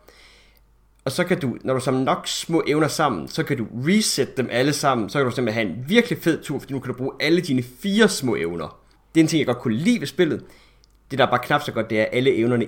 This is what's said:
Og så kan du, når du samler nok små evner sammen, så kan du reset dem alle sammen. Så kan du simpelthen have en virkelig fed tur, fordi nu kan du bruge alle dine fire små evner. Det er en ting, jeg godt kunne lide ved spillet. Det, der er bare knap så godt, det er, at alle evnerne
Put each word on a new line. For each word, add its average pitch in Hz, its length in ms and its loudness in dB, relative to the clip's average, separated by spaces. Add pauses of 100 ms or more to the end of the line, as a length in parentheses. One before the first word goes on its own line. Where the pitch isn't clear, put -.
(1040)
Og - 80 -4
så 175 120 0
kan 180 160 0
du, 120 240 -4
når 131 100 0
du 127 60 -2
samler 131 240 0
nok 160 240 -2
små - 380 -2
evner 147 220 2
sammen, 107 400 -2
så - 140 -4
kan 143 140 -4
du 113 180 -4
reset 147 600 0
dem 123 140 -2
alle 135 220 2
sammen. 127 380 0
Så 151 80 -2
kan 139 80 2
du 120 40 -2
simpelthen 117 360 -2
have 85 120 -6
en 123 100 -10
virkelig 220 300 2
fed 156 240 0
tur, 139 160 -6
fordi - 140 -12
nu 135 80 -4
kan 123 120 -6
du 120 60 -10
bruge 131 220 -4
alle 165 200 2
dine 139 220 0
fire 202 460 2
små 127 280 -2
evner. 82 440 -6 (340)
Det 160 60 6
er 160 40 6
en 156 40 2
ting, 160 100 0
jeg 131 80 0
godt 120 120 0
kunne 113 180 -2
lide 190 240 0
ved 139 60 -6
spillet. 151 380 -2 (680)
Det, 131 80 -2
der 135 80 6
er 135 40 0
bare 120 120 2
knap 147 200 0
så - 100 -6
godt, 110 180 -4
det 110 100 0
er, 107 40 4
at - 80 0
alle 123 220 4
evnerne 117 340 2